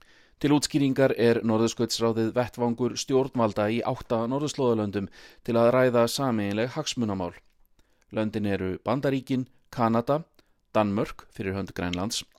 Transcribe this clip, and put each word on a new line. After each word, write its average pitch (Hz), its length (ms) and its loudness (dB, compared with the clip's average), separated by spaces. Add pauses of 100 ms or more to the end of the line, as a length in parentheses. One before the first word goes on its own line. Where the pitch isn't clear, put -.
(420)
Til 143 140 2
útskýringar 135 580 2
er 117 320 2
Norðurskautsráðið 113 880 0
vettvangur 120 640 -2
stjórnvalda 117 720 0
í 117 160 -2
átta 120 400 -2
norðurslóðalöndum 117 800 -2 (400)
til 117 160 2
að 117 140 6
ræða 120 340 4
sameiginleg 113 640 -2
hagsmunamál. 101 600 -4 (760)
Löndin 107 400 -2
eru 92 320 -2
Bandaríkin, 135 640 -2 (240)
Kanada, 117 540 0 (500)
Danmörk 107 560 -2
fyrir 98 240 -6
hönd 95 220 -6
Grænlands, 90 480 -4 (140)